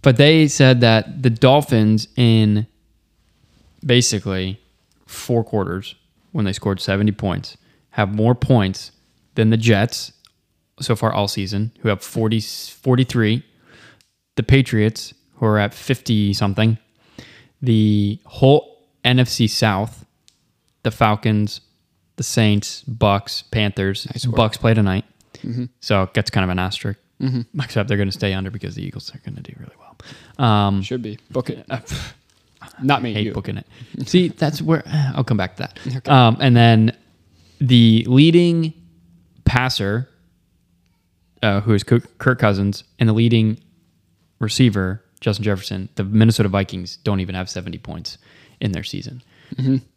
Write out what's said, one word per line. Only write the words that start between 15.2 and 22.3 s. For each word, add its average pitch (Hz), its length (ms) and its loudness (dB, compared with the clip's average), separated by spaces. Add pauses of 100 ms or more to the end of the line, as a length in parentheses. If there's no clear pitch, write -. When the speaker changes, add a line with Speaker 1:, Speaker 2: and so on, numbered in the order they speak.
Speaker 1:
who 113 100 -2
are 107 120 4
at 101 140 0
fifty 104 600 -2
something, 107 420 0 (880)
the 107 640 2
whole - 600 2 (180)
N 123 160 2
F 123 80 2
C - 180 0
South, 104 580 -4 (800)
the 117 80 -2
Falcons, 107 720 0 (540)
the 139 60 -10
Saints, 104 640 0